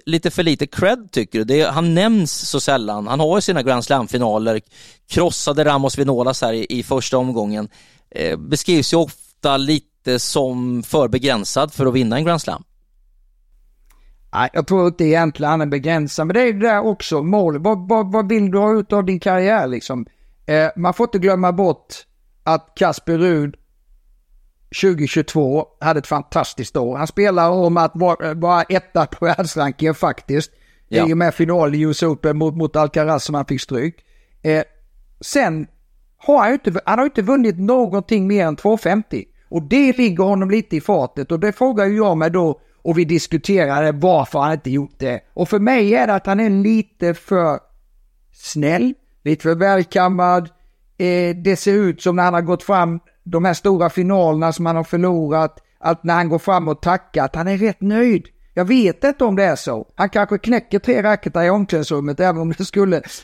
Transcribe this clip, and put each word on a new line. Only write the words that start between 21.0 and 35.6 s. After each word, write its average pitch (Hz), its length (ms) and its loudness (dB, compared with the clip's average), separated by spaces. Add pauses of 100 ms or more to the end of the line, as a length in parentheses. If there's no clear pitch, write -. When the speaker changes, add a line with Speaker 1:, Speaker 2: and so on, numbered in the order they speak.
Speaker 2:
inte 220 140 -2
glömma 180 340 2
bort 175 420 -2 (500)
att 160 320 -2
Kasper 165 420 0
Ruud 156 360 0 (1160)
tjugohundratjugotvå 151 960 0 (140)
hade 151 180 0
ett 135 80 -8
fantastiskt 139 680 -4
år. 123 200 -4
Han 151 100 -4
spelar 180 440 2
om 175 260 2
att 165 180 2
vara, 165 400 0
vara 170 280 2
etta 180 440 0
på - 180 -8
världsrankingen 156 680 -2
faktiskt. 147 560 -4 (380)
Speaker 1:
Ja. 113 200 2
Speaker 2:
I 160 40 2
och 165 60 0
med 170 160 2
final 160 400 2
i 151 60 0
U 156 100 2
S 147 120 -2
Open 151 360 0
mot, 156 180 0
mot 156 200 -2
Alcaraz 151 480 0
som 151 100 -6
han 143 120 -4
fick 131 140 -4
stryk. 139 340 -4 (480)
Eh, 156 200 0 (580)
sen 165 460 -2 (520)